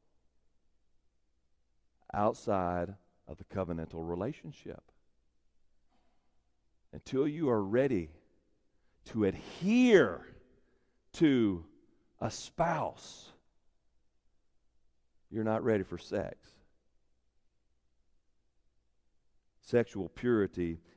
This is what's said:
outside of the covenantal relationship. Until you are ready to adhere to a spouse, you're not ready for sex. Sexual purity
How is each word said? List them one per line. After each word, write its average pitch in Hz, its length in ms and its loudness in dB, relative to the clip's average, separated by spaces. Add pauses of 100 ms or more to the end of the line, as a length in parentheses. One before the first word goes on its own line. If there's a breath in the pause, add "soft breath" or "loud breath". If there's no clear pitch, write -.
(2250)
outside 95 800 -2 (340)
of 78 100 -14
the 87 80 -18
covenantal 82 600 -6
relationship. 110 760 -10 (2000)
Until 135 360 -2
you 151 220 -2
are 107 140 2
ready 104 460 0 (960)
to 110 180 -2
adhere 175 960 4 (920)
to 113 520 4 (540)
a 120 100 -4
spouse, - 1000 -6 (2000)
you're 110 120 -4
not 110 200 0
ready 110 180 2
for 92 160 -8
sex. - 400 -6 (3250)
Sexual 104 440 0
purity 92 680 0 (200 soft breath)